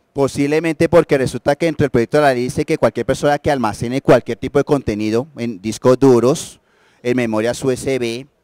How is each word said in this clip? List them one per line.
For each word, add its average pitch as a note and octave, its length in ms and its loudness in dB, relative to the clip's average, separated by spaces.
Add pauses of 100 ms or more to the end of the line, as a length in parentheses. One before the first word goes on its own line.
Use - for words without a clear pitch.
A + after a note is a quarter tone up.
(140)
posiblemente, D3 760 0
porque D#3 300 4
resulta C3 360 -2
que E3+ 120 -4
dentro D3+ 180 -2
del C3+ 60 0
proyecto A#2 260 0
de D3+ 60 4
la C#3 100 4
ley B2 120 -2
dice B2+ 200 -4
que D#3+ 140 -4
cualquier A#2 280 -2
persona C#3+ 320 0
que - 120 -4
almacene B2 500 -4
cualquier B2 380 2
tipo C3+ 200 -4
de C#3 60 2
contenido A2+ 720 -2
en A#2 240 -8
discos A2 380 0
duros, B2+ 600 2 (420)
en B2 140 -2
memorias A2+ 460 -4
U C3+ 80 -2
S B2+ 280 -4
B, A#2+ 280 -8 (180)